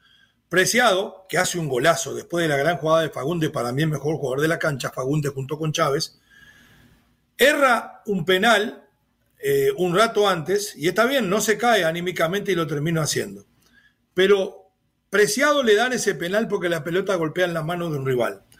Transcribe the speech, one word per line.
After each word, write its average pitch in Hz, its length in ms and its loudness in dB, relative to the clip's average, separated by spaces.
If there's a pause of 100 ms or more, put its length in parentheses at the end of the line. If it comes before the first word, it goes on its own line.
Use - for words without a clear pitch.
(480)
Preciado, 196 800 0
que 151 100 -2
hace 180 200 -2
un 160 100 -4
golazo 135 460 0
después 170 280 -6
de 160 60 0
la 147 80 0
gran 156 200 0
jugada 160 260 2
de 151 80 -4
Fagundes, 151 400 -4
para 120 220 -4
mí 139 100 -2
el 160 60 0
mejor 151 280 -4
jugador 131 240 -4
de 156 80 2
la 160 100 -2
cancha, 147 320 -4
Fagundes 139 420 -4
junto 135 260 -8
con 156 140 -4
Chávez, - 480 -2 (1160)
erra 269 680 2
un 185 180 -2
penal, 208 600 2 (560)
eh, 139 360 2
un 175 180 0
rato 208 340 2
antes, 185 460 -2
y 151 140 -4
está 185 160 2
bien, 254 240 0
no 202 120 0
se 214 180 0
cae 220 260 2
anímicamente 175 680 -2
y - 20 0
lo 170 120 0
termina 156 360 -2
haciendo. 104 420 -4 (720)
Pero 196 560 2 (400)
Preciado 269 520 2
le 220 120 4
dan 240 180 2
ese 208 220 0
penal 180 340 -2
porque 180 200 -2
la 165 140 -2
pelota 190 320 -2
golpea 170 300 0
en 175 100 -2
la 165 80 -4
mano 170 280 -4
de 147 80 -4
un 131 80 -6
rival. 120 360 -2 (180)